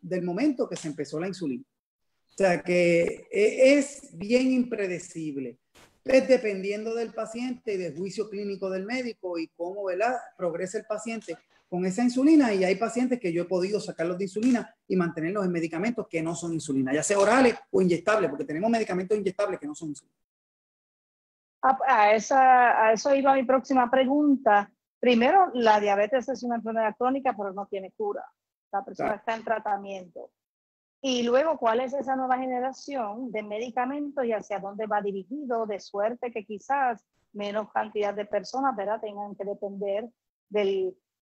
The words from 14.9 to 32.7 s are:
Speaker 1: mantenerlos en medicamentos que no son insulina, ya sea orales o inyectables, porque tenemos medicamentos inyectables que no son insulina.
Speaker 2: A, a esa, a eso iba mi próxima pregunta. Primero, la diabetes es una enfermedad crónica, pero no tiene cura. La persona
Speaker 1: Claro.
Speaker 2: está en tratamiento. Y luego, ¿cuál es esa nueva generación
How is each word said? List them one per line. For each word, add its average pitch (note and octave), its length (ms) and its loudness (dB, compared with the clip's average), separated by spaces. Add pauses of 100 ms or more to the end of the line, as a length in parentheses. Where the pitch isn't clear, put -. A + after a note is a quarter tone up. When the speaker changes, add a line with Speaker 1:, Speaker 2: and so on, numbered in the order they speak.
Speaker 1:
mantenerlos F3 480 0
en F3+ 80 0
medicamentos E3+ 560 -2
que D#3+ 140 -4
no E3 120 -4
son E3+ 180 -6
insulina, C3+ 420 -2
ya D3+ 80 0
sea G3+ 160 2
orales A3+ 380 6 (140)
o F#3+ 120 4
inyectables, F3+ 480 2
porque D3 140 -6
tenemos E3 260 -2
medicamentos G#3+ 480 0
inyectables F#3+ 400 -2
que C#3+ 80 -12
no D3 80 -10
son D#3+ 140 -10
insulina. - 280 -14 (1500)
Speaker 2:
A, C4 160 4 (100)
a G#3+ 260 6
esa, B3 720 6
a A3 60 6
eso C#4 220 2
iba C#4 200 4
mi C4+ 100 2
próxima B3+ 460 2
pregunta. C4 800 4 (300)
Primero, C4 540 4
la A3 260 4
diabetes G#3 480 0
es B3 140 -6
una A#3+ 140 -4
enfermedad A3 400 -2
crónica, C4 400 0
pero G3+ 160 -6
no G3 140 -8
tiene F#3+ 300 -10
cura. G3+ 280 -6 (480)
La G3 120 -4
persona - 260 -6
Speaker 1:
Claro. G#3 100 -6
Speaker 2:
está A3+ 160 -4
en A3+ 80 -12
tratamiento. G3+ 840 -6 (720)
Y B3+ 200 0
luego, C4 360 2
¿cuál A3+ 220 2
es C4 120 -4
esa C4+ 240 -4
nueva B3+ 220 0
generación B3+ 920 -6